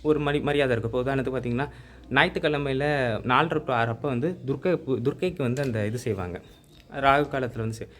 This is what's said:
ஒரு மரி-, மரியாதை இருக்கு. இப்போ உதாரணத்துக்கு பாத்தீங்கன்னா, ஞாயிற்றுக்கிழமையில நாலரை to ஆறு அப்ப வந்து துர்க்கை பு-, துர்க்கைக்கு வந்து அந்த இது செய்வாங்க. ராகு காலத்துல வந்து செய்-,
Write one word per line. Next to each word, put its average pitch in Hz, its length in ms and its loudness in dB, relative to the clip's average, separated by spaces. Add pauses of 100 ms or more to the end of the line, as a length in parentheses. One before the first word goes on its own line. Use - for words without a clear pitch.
ஒரு 151 180 2
மரி-, 143 220 0
மரியாதை 139 360 2
இருக்கு. 113 220 -2
இப்போ - 40 -
உதாரணத்துக்கு 131 380 -2
பாத்தீங்கன்னா, 123 280 -2 (400)
ஞாயிற்றுக்கிழமையில 143 720 2 (420)
நாலரை 151 380 2
to - 80 -2
ஆறு 117 180 2
அப்ப 113 180 -4
வந்து 143 380 -2
துர்க்கை 139 300 0
பு-, 131 280 -2
துர்க்கைக்கு 120 340 -2
வந்து 131 240 -2
அந்த 110 240 -2
இது 110 120 -2
செய்வாங்க. 92 440 -4 (500)
ராகு 139 360 4
காலத்துல 127 300 -4
வந்து 113 160 -2
செய்-, - 140 -12 (120)